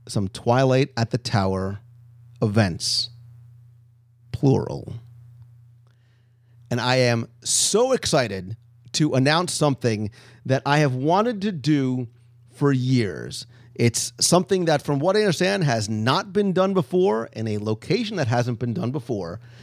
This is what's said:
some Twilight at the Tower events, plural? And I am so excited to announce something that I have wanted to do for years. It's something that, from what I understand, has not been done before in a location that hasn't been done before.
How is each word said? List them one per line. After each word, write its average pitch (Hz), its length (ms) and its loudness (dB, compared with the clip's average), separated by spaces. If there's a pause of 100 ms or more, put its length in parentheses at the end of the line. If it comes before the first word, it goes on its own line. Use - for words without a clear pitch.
some 101 200 -2
Twilight 131 720 2
at 113 140 -2
the 120 80 -2
Tower 95 600 -4 (600)
events, 104 680 0 (1200)
plural? - 640 -2 (1800)
And 120 100 -2
I 123 140 2
am 120 320 2 (160)
so - 480 0
excited 110 640 -2 (360)
to 151 200 0
announce 147 400 2
something 117 560 0 (360)
that 131 200 0
I 143 140 2
have 143 160 2
wanted 190 460 0
to 208 100 -2
do 131 560 -2 (420)
for 143 220 0
years. 120 720 -2 (300)
It's - 440 0
something 185 460 2
that, 151 160 2
from 143 180 -2
what 180 160 2
I 214 40 2
understand, 196 440 0
has 117 240 0
not 131 460 0
been 202 200 2
done 190 200 2
before 190 600 0
in 110 140 -6
a 107 120 -2
location 180 580 -4
that 143 100 0
hasn't 120 320 0
been 120 140 -4
done 117 180 -4
before. 104 480 -6 (240)